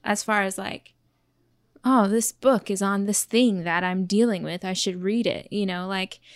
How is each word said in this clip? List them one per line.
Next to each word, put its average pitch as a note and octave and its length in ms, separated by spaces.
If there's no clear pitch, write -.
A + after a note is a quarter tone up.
as G#3 180
far G#3 200
as, F#3+ 160
like, - 360
"Oh, A3+ 200
this A3 240
book B3+ 360
is G3 120
on G3 240
this G#3 180
thing A3 400
that E3+ 180
I'm F#3 240
dealing G3+ 380
with. E3 220
I F#3 80
should F3+ 300
read G#3+ 220
it," - 260
you G3+ 140
know? F3+ 220
Like, F#3+ 320